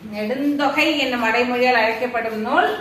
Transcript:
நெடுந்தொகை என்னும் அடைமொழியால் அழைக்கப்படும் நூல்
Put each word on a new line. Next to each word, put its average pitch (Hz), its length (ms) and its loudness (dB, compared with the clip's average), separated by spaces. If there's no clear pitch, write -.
நெடுந்தொகை 285 840 0
என்னும் 254 260 -2
அடைமொழியால் 247 580 2
அழைக்கப்படும் 226 580 -2
நூல் 349 400 0